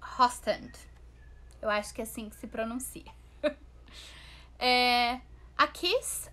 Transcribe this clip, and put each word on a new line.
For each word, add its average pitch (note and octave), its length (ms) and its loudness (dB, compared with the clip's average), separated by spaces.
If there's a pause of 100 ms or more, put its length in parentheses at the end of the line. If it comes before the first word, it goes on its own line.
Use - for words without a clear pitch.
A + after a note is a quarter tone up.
Rostand. - 680 2 (920)
Eu A3 80 0
acho G#3 240 -2
que - 60 -6
é A3 40 -6
assim A3 240 -10
que - 80 -16
se - 100 -12
pronuncia. A#3 640 -8 (320)
<laughs> D4 140 2 (1000)
É, B3 640 4 (380)
"A D4 80 6
kiss, - 680 -2